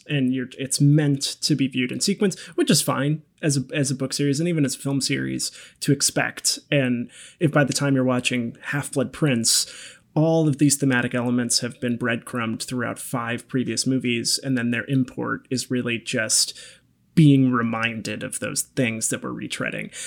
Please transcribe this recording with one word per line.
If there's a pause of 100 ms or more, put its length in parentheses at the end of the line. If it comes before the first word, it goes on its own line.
And
you're, (100)
it's
meant (200)
to
be
viewed
in
sequence, (160)
which
is
fine (200)
as
a, (100)
as
a
book
series
and
even
as
a
film
series (300)
to
expect. (100)
And (300)
if
by
the
time
you're
watching
Half-Blood
Prince, (480)
all
of
these
thematic
elements
have
been
breadcrumbed
throughout
five
previous
movies,
and
then
their
import
is
really
just (600)
being
reminded
of
those
things
that
we're
retreading. (140)